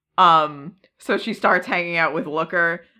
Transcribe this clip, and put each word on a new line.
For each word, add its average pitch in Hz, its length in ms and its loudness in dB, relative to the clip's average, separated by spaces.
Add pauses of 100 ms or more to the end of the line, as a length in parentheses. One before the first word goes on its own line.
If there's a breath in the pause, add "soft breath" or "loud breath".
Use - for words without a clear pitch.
(160)
Um, 156 600 2 (220)
so 214 200 -4
she 226 160 -6
starts 185 320 0
hanging 175 300 -4
out 160 180 0
with 165 120 -4
Looker, 165 580 -2 (160 soft breath)